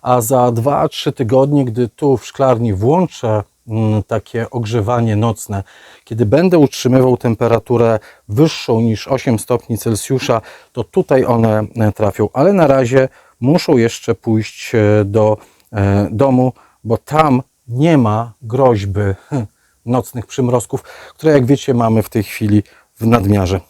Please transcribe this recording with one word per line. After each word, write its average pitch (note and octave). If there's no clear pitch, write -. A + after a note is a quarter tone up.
A B2+
za B2
dwa, C#3+
trzy -
tygodnie, C3+
gdy A#2+
tu C#3
w -
szklarni A#2+
włączę, A#2+
mm, G#2+
takie A2+
ogrzewanie A#2
nocne, G#2
kiedy A2+
będę E3+
utrzymywał B2+
temperaturę A#2
wyższą A#2
niż A2+
osiem B2
stopni A#2+
Celsjusza, A#2
to A#2
tutaj C#3
one, A2
e, A2
trafią. G#2
Ale E3
na E3+
razie C3
muszą C#3+
jeszcze A#2
pójść, -
e, G#2
do, G#2+
e, G2+
domu, B2+
bo A2
tam D3
nie C#3+
ma A2+
groźby, A2
hm, B2+
nocnych A#2+
przymrozków, B2
które, D#3
jak C#3
wiecie, C3+
mamy A2+
w -
tej G#2+
chwili G#2
w A2+
nadmiarze. G2